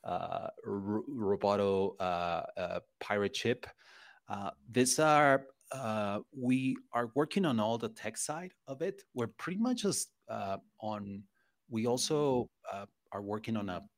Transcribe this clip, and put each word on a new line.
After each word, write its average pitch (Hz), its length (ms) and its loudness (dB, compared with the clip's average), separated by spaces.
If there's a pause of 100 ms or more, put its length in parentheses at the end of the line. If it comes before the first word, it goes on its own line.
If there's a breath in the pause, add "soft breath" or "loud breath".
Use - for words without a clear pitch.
uh, 87 420 -4 (180)
Ro-, 104 460 -2
Roboto, 101 880 2
uh, 87 420 0 (140)
uh, 90 240 -4 (180)
pirate 101 380 0
ship. 117 300 0 (600 loud breath)
Uh, 101 240 -6 (200)
these 123 280 4
are, 147 480 8 (260)
uh, 107 480 -2 (160)
we 131 400 2 (160)
are 120 240 0
working 156 280 2
on 127 140 2
all 113 200 2
the 113 100 -4
tech 110 280 -8
side 175 360 -6 (160)
of 135 120 -8
it. 196 220 -4 (120)
We're 120 120 -2
pretty 185 320 -6
much 240 240 0
just, - 280 0 (180)
uh, 101 300 -4 (200)
on, 104 460 -8 (440)
we 113 180 0
also, 127 600 2 (240)
uh, 101 140 -10 (240)
are 101 120 -8
working 107 340 -4
on 101 120 -2
a 87 140 -6 (160)